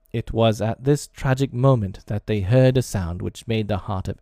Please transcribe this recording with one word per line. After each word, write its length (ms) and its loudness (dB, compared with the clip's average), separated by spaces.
It 220 -6
was 280 2
at 220 -4
this 240 2
tragic 460 -2
moment 540 0
that 200 -6
they 140 0
heard 360 4
a 40 4
sound 400 -4
which 260 -10
made 200 -2
the 100 -2
heart 300 -6
of 140 -8